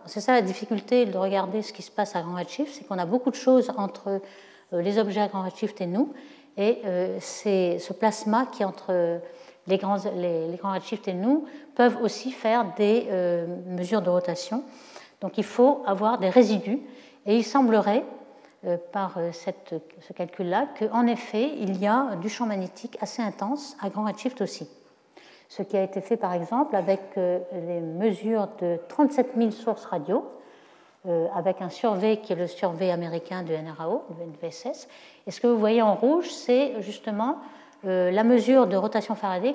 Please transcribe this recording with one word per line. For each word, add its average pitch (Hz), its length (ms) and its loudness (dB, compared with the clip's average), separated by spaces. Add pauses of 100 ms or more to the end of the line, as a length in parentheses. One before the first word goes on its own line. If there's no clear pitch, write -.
C'est - 140 -10
ça 254 120 2
la 247 100 6
difficulté 214 640 0
de 196 140 -4
regarder 190 440 0
ce - 100 -10
qui - 100 -14
se - 80 -16
passe 208 240 -2
à 175 80 -2
grand 175 140 -6
redshift, 180 360 -6
c'est - 140 -16
qu'on 190 120 -4
a 175 80 0
beaucoup 247 240 0
de - 40 -2
choses 254 420 4
entre, 196 440 -4 (520)
euh, 175 80 0
les 202 180 0
objets 208 240 2
à 208 40 2
grand 202 160 -4
redshift 190 380 -6
et 180 60 -4
nous, 202 260 0 (440)
et, 214 280 0
euh, 185 340 -2
c'est 185 640 0
ce - 120 -8
plasma 214 540 2
qui 240 160 -4
est - 20 0
entre, 190 260 -6
euh, 170 280 2 (480)
les 185 100 2
grands, 196 200 0 (180)
les, 170 320 0
les 175 100 -6
grands 196 160 -4
redshifts 190 360 -6
et 185 60 -2
nous 262 320 2 (280)
peuvent 240 260 6
aussi 240 300 -2
faire 226 340 2 (120)
des, 214 340 4
euh, 175 360 0 (200)
mesures 180 360 -2
de 175 80 2
rotation. 180 520 0 (580)
Donc 185 160 -8
il 208 80 0
faut - 400 4
avoir 208 340 2
des 185 120 2
résidus, 214 480 4 (480)
et 208 100 4
il 233 60 4
semblerait, 220 640 4 (640)
euh, 175 120 0 (140)
par, 190 260 -4
euh, 170 140 -2
cette, - 420 -10 (260)
ce - 120 -18
calcul-là, 185 560 -2 (100)
qu'en 220 280 2
effet, 233 520 0
il 196 180 -2
y 196 100 -2
a 240 360 2
du 208 60 -2
champ 233 180 -6
magnétique 196 540 -6
assez 214 200 -6
intense 226 640 -4
à 196 80 -4
grand 208 140 -4
redshift 220 360 -4
aussi. 190 300 -6 (800)
Ce - 140 -8
qui 196 140 -4
a 190 60 2
été 190 180 -4
fait, 226 160 -2
par 190 160 -2
exemple, 196 440 0
avec, 190 260 0 (160)
euh, 180 220 2 (120)
les 170 280 -6
mesures 196 680 -2 (120)
de 175 180 0 (100)
trente-sept 254 480 2
mille 226 160 2
sources 220 320 -4
radio, 175 400 -2 (840)
euh, 170 200 0 (100)
avec 180 240 -2
un 180 80 -6
survey 214 480 0
qui 214 160 -4
est 170 40 -2
le 175 100 -2
survey 180 440 -2
américain 170 520 -4
du 160 100 -4
N 156 240 -6
R 165 60 -10
A 165 80 -4
O, 240 140 -2 (120)
du 170 60 -12
N 165 180 -12
V 170 80 -6
S - 160 -14
S. - 240 -10 (380)
Et 202 40 -10
ce - 120 -12
que 240 40 4
vous 240 120 4
voyez 220 240 4
en 208 120 6
rouge, 285 360 2
c'est 247 500 2
justement, 208 600 -4 (440)
euh, 185 260 2
la 208 140 4
mesure 240 420 8
de 190 120 2
rotation 214 360 0
Faraday 202 400 -2